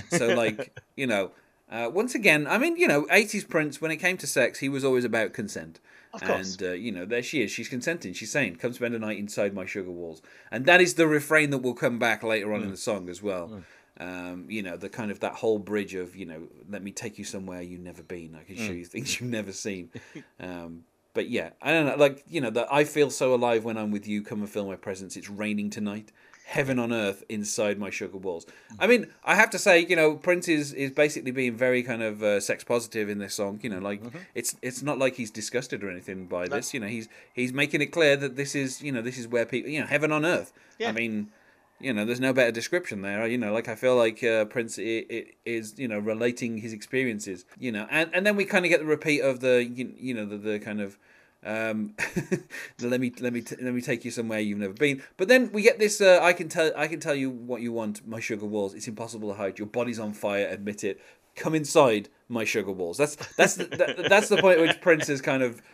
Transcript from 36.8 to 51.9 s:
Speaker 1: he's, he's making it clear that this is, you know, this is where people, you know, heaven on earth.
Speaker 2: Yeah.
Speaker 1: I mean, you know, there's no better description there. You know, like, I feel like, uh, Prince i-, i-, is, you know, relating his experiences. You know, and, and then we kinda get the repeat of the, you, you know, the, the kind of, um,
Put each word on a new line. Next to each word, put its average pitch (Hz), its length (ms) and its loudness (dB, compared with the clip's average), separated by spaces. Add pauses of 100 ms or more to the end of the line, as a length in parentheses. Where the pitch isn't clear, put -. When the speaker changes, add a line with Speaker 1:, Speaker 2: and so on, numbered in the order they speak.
Speaker 1:
he's, 110 200 -8 (260)
he's 127 200 -2
making 147 280 0
it 143 60 0
clear 147 280 4
that 139 200 -4
this 139 200 -4
is, 135 260 -4
you 143 100 -6
know, 120 120 -2
this 127 160 -6
is 117 80 -8
where 117 180 0
people, 123 240 -4
you 147 120 -4
know, 110 60 -2
heaven 147 240 2
on 151 140 2
earth. 156 260 0 (280)
Speaker 2:
Yeah. 226 100 -2
Speaker 1:
I - 40 -4
mean, 220 360 -2 (500)
you 131 140 -4
know, 104 100 0
there's 120 160 -2
no 131 140 2
better 120 180 6
description 113 520 -4
there. 104 240 -2
You 120 100 0
know, 107 160 0
like, 113 140 -2
I 113 80 -6
feel 127 200 4
like, 113 280 4
uh, 113 220 4
Prince 113 340 -4
i-, 110 300 -2
i-, 113 180 -6 (180)
is, 113 320 -6
you 135 100 -4
know, 104 120 -2
relating 113 580 -2
his 113 160 -8
experiences. 107 720 -4 (140)
You 123 120 -4
know, 107 200 -4
and, 160 200 2
and 185 140 2
then 208 100 6
we 208 100 2
kinda 185 240 2
get 165 100 6
the 156 80 -2
repeat 147 340 2
of 131 180 2
the, 123 240 6
you, 120 360 -6
you 127 160 -6
know, 107 100 -4
the, 104 120 -8
the 104 220 -2
kind 104 220 -6
of, 98 160 -8 (440)
um, 110 540 -4 (420)